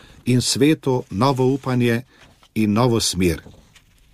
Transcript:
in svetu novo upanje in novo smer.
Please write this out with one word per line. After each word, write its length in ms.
in 160
svetu 680
novo 440
upanje 480
in 180
novo 260
smer. 420